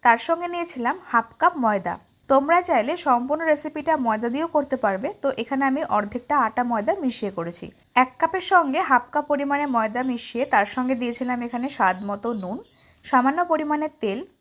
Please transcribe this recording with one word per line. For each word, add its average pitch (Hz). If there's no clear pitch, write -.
তার 240
সঙ্গে 339
নিয়েছিলাম 320
হাফ 226
কাপ 359
ময়দা। 196
তোমরা 285
চাইলে 262
সম্পূর্ণ 269
রেসিপিটা 302
ময়দা 226
দিয়েও 320
করতে 269
পারবে, 202
তো 277
এখানে 269
আমি 285
অর্ধেকটা 214
আটা 220
ময়দা 233
মিশিয়ে 226
করেছি। 170
এক 254
কাপের 359
সঙ্গে 320
হাফ -
কাপ 294
পরিমাণে 285
ময়দা 220
মিশিয়ে 240
তার 208
সঙ্গে 254
দিয়েছিলাম 247
এখানে 247
স্বাদ 185
মতো 202
নুন, 185
সামান্য 269
পরিমাণে 302
তেল 208